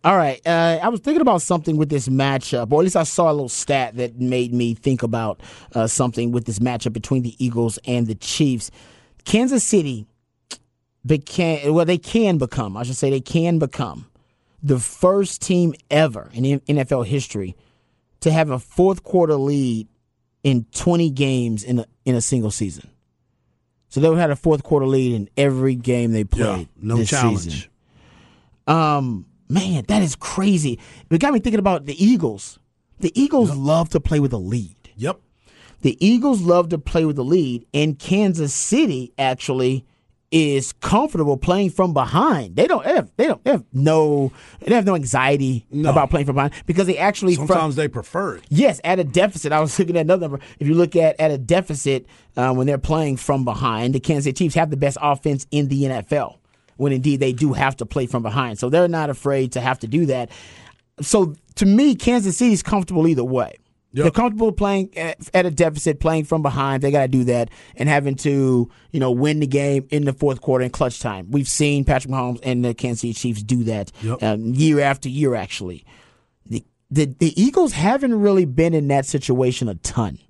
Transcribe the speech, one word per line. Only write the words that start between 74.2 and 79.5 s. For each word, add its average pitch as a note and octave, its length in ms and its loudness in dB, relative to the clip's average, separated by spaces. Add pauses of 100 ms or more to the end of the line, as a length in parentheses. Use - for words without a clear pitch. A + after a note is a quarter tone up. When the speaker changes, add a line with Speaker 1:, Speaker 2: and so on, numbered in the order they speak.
Speaker 1:
um, A2 320 -2
year D3+ 240 4
after C#3 300 0
year, C3+ 260 0
actually. F2+ 500 -8 (640)
The, - 160 -6 (260)
the, D3 160 2
the D3+ 340 -2
Eagles C4+ 340 2
haven't A3+ 460 0
really G3 260 4
been D#3+ 280 0
in D3 140 0
that C#3 180 2
situation B2+ 640 0